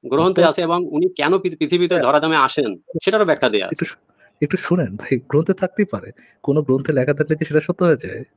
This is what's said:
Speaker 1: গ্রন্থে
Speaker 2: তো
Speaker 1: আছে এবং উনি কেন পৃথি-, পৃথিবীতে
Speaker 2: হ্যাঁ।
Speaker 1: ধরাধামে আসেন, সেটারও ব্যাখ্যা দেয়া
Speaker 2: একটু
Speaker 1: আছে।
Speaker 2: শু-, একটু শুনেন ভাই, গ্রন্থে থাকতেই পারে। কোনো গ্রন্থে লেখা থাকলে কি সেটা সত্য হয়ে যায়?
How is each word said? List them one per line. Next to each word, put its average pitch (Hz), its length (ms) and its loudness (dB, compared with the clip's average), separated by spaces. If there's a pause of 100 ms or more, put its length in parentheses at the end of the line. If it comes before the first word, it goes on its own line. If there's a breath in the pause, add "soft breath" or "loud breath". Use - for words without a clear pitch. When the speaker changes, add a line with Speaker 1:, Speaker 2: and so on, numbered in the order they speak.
Speaker 1:
গ্রন্থে 170 340 2
Speaker 2:
তো - 40 8
Speaker 1:
আছে 156 160 2
এবং 170 260 0
উনি 165 280 0
কেন 147 180 2
পৃথি-, 185 240 -2
পৃথিবীতে 175 380 0
Speaker 2:
হ্যাঁ। 160 80 0
Speaker 1:
ধরাধামে 151 340 2
আসেন, 135 320 2 (280)
সেটারও 208 280 2
ব্যাখ্যা 143 240 2
দেয়া 101 180 -2
Speaker 2:
একটু - 160 -4
Speaker 1:
আছে। - 20 -4
Speaker 2:
শু-, - 140 -16 (420 soft breath)
একটু 151 160 -2
শুনেন 160 380 -2
ভাই, - 180 -4 (120)
গ্রন্থে 165 280 0
থাকতেই 196 340 -2
পারে। 101 220 -10 (340 soft breath)
কোনো 139 180 2
গ্রন্থে 135 320 0
লেখা 131 200 2
থাকলে 151 220 -2
কি 156 100 -6
সেটা 151 160 0
সত্য - 220 -4
হয়ে 156 160 4
যায়? 104 240 -12 (120)